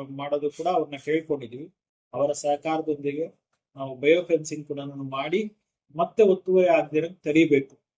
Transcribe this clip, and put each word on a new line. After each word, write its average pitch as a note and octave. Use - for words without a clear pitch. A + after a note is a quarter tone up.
ಮಾಡೋದು C#3+
ಕೂಡ D#3+
ಅವ್ರನ್ನ D#3
ಕೇಳ್ಕೊಂಡಿದೀವಿ. D3
ಅವರ C#3
ಸಹಕಾರದೊಂದಿಗೆ D3
ನಾವು C3+
ಬಯೋ D#3
ಫೆನ್ಸಿಂಗ್ D#3
ಕೂಡ C#3
ಮಾಡಿ D3
ಮತ್ತೆ F3
ಒತ್ತುವರಿ F#3
ಆಗದಿರಂಗ್ D#3
ತಡಿಬೇಕು. D3+